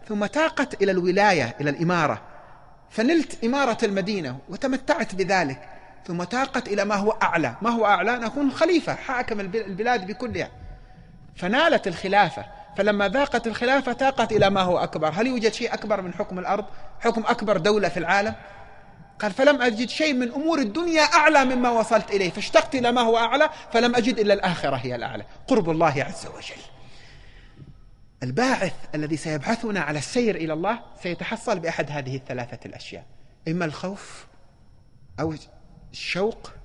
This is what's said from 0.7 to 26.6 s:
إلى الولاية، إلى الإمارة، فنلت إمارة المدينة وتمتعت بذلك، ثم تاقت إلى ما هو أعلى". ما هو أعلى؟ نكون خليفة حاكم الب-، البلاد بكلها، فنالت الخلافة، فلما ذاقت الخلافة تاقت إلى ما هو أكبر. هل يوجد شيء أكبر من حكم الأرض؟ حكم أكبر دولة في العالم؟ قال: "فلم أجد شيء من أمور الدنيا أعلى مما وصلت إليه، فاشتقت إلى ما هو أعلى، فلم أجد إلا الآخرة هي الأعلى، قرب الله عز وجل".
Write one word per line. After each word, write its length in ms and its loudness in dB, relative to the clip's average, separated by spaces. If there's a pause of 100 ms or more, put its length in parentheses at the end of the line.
إلى 100 4
الولاية، 680 4
إلى 80 0
الإمارة، 520 2 (680)
فنلت 540 0
إمارة 400 0
المدينة 540 -2 (120)
وتمتعت 640 -2
بذلك، 540 0 (380)
ثم 160 -4
تاقت 440 -2
إلى 180 0
ما 100 0
هو 160 2
أعلى". 500 0
ما 80 0
هو 160 2
أعلى؟ 320 4
نكون 340 0
خليفة 440 2
حاكم 440 -4
الب-، 160 -6
البلاد 520 0
بكلها، 440 -6 (840)
فنالت 520 2
الخلافة، 580 2 (320)
فلما 320 2
ذاقت 380 0
الخلافة 460 0
تاقت 380 0
إلى 180 6
ما 120 2
هو 160 2
أكبر. 380 0
هل 120 0
يوجد 260 0
شيء 200 -4
أكبر 280 -2
من 120 -8
حكم 260 -6
الأرض؟ 260 -2 (340)
حكم 260 0
أكبر 320 2
دولة 320 2
في 80 -4
العالم؟ 380 0 (840)
قال: 120 -2
"فلم 300 4
أجد 280 0
شيء 240 0
من 180 0
أمور 280 0
الدنيا 420 2
أعلى 440 6
مما 240 2
وصلت 420 2
إليه، 180 2
فاشتقت 460 2
إلى 160 2
ما 100 4
هو 160 4
أعلى، 320 4 (240)
فلم 220 4
أجد 240 2
إلا 140 4
الآخرة 420 0
هي 200 -4
الأعلى، 300 -8 (220)
قرب 220 2
الله 340 2
عز 220 -10
وجل". 360 -14 (1600)